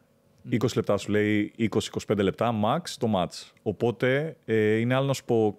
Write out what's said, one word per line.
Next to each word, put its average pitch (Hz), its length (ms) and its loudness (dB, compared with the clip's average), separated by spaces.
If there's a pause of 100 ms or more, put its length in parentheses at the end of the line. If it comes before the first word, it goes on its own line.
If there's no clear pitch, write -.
(500)
Είκοσι 120 260 0
λεπτά 107 220 0
σου 98 140 -6
λέει, 104 440 0
είκοσι, 110 320 -2
είκοσι - 180 -8
πέντε 104 160 0
λεπτά 110 320 0 (100)
max 127 160 2 (180)
το 113 180 -2
match. - 360 -4 (120)
Οπότε, 127 840 -2
ε, 110 300 2
είναι 117 180 0
άλλο 135 120 0
να 139 80 0
σου - 120 -10
πω, 110 340 2